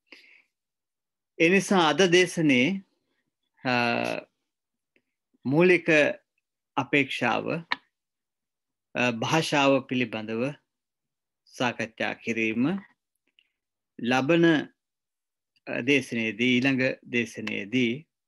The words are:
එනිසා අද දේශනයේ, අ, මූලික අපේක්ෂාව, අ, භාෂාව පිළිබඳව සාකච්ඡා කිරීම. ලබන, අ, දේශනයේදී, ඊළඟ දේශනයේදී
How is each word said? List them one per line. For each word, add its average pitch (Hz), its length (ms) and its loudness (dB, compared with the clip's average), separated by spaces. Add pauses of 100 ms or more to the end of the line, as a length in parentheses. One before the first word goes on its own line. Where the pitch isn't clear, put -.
(1400)
එනිසා 180 480 4
අද 147 140 2 (100)
දේශනයේ, 170 720 2 (800)
අ, 131 80 -2 (1700)
මූලික 170 420 4 (880)
අපේක්ෂාව, 127 680 -2 (1500)
අ, 123 160 0
භාෂාව 139 720 0
පිළිබඳව 117 720 -6 (920)
සාකච්ඡා 110 680 -6
කිරීම. 113 500 -4 (1400)
ලබන, 135 460 2
අ, - 1400 -6
දේශනයේදී, 120 760 0
ඊළඟ 127 280 0 (280)
දේශනයේදී 113 960 -4 (220)